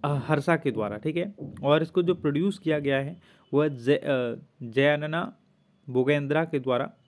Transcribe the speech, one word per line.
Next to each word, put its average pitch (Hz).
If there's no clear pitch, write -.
अ, 143
हर्षा 156
के 151
द्वारा, 107
ठीक 151
है। 190
और 151
इसको 180
जो 175
प्रोड्यूस 160
किया 156
गया 139
है 143
वह 151
जय-, 135
अ, 123
जयानना 147
बोगेंद्रा 143
के 160
द्वारा 127